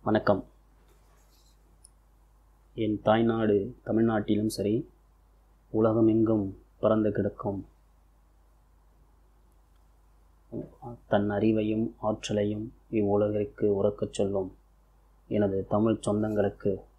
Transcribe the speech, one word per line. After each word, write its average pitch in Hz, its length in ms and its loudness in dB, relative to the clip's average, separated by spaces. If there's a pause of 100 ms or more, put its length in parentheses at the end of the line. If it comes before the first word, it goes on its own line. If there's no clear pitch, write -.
வணக்கம். 107 400 0 (2250)
என் 107 300 -4
தாய்நாடு 113 680 2 (140)
தமிழ்நாட்டிலும் 110 640 0
சரி, 107 420 -2 (800)
உலகமெங்கும் 110 880 2 (220)
பறந்து 107 320 2
கிடக்கும் 101 560 -4 (3500)
தன் 104 220 2
அறிவையும் 110 680 0
ஆற்றலையும் 107 760 -4 (180)
இவ்வுலகிற்கு 104 760 0
உரக்கச் 101 480 0
சொல்லும் 98 440 -4 (680)
எனது 101 420 0
தமிழ் 110 380 2
சொந்தங்களுக்கு 104 720 -2 (200)